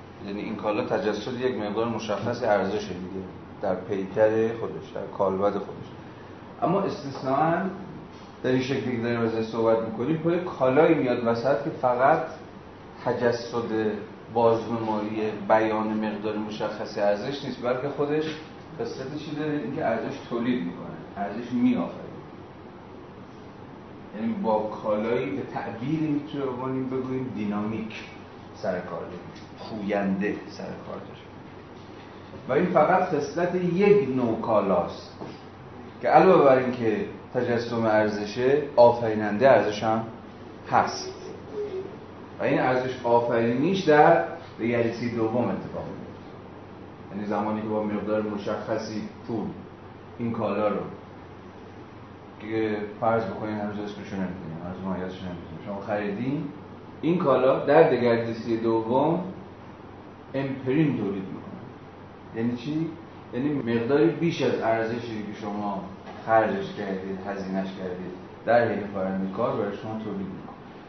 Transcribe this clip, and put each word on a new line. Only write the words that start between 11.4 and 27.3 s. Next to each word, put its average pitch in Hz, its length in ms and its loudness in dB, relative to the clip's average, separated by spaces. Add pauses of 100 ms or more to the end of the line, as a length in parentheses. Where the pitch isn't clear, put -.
که 160 60 -2
فقط 135 520 4 (800)
تجسد 113 880 0 (420)
بازنمایی 110 960 2 (180)
بیان 110 380 4
مقدار 107 500 -2
مشخص 107 640 -4
ارزش 107 460 2
نیست، 120 180 -6
بلکه 131 260 0
خودش 147 360 0 (560)
خصلت 131 380 -6
چی 156 180 -8
داره؟ 151 160 -2
اینکه - 320 -2
ارزش - 320 0 (140)
تولید 117 340 0
می‌کنه، - 320 -8 (200)
ارزش 110 360 -6
می‌آفرینه. 123 500 2 (2250)
یعنی 113 160 -2
با 107 380 2 (120)
کالایی 113 540 2
به - 60 -4
تعبیری 123 640 -2
می‌تونیم 131 840 -2
بگوییم 127 440 -2